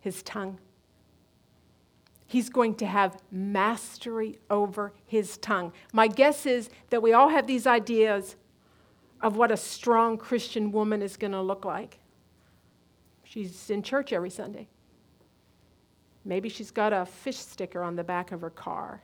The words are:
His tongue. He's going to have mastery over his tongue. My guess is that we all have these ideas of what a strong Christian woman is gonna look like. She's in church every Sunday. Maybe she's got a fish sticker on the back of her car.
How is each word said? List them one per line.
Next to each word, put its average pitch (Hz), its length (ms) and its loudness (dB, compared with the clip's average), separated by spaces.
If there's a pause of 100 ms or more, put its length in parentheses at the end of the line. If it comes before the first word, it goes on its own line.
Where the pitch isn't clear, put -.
His 185 240 -8
tongue. 190 340 -10 (1700)
He's 247 240 0
going 233 260 2
to 214 100 -4
have 190 440 0
mastery 214 1080 -2 (100)
over 208 420 -2 (140)
his 214 320 -2
tongue. 180 340 -2 (200)
My 220 160 6
guess 285 360 4
is 247 260 0 (180)
that 233 140 0
we 226 100 6
all 247 160 10
have 294 180 4
these 254 220 0
ideas 220 680 2 (880)
of 214 140 2
what 226 160 6
a 214 40 2
strong 226 600 2
Christian 220 540 -4
woman 214 300 0
is 196 140 -8
gonna 196 240 -4
look 190 240 -4
like. 190 360 -8 (1200)
She's - 480 -12
in 202 140 -2
church 269 280 -2
every 180 180 -2
Sunday. - 360 -14 (1600)
Maybe 196 280 -4
she's 214 200 -14
got 214 220 0
a 185 140 -2
fish 254 320 -10
sticker - 440 -10
on 175 140 -6
the 175 80 -6
back 180 260 -4
of 170 120 -10
her 165 80 -10
car. - 540 -10